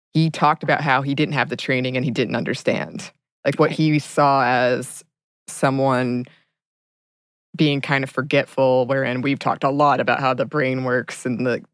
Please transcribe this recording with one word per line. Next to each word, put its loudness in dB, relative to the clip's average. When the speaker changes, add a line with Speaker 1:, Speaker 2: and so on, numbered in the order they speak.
Speaker 1:
he 2
talked 0
about 0
how 2
he -2
didn't -2
have 0
the -6
training -2
and -2
he 0
didn't -2
understand, -4
like, -2
what 4
Speaker 2:
Right. -8
Speaker 1:
he 4
saw 2
as 0
someone 0
being 2
kind 0
of -6
forgetful, 2
wherein -2
we've -2
talked -2
a 2
lot 4
about 2
how 2
the -2
brain -2
works -2
and -2
the, -2